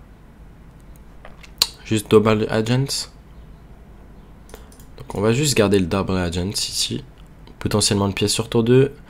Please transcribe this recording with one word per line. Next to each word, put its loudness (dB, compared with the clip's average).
Juste 0
Double 4
Agent. -2
Donc -14
on -4
va 2
juste 0
garder 4
le 0
Double -2
Agent -2
ici. -6
Potentiellement 2
une 0
pièce 0
sur -4
tour 2
deux. 4